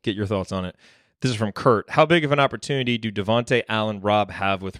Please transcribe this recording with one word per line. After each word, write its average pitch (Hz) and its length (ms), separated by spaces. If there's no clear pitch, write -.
get 113 120
your 104 100
thoughts 95 280
on 92 120
it. 90 120
This 127 120
is 113 40
from 107 140
Kurt. 110 400
"How 156 160
big 160 180
of 139 60
an 143 80
opportunity 127 580
do 113 140
Devontae, 113 580
Allen, 107 320
Rob 104 300
have 98 320
with 95 180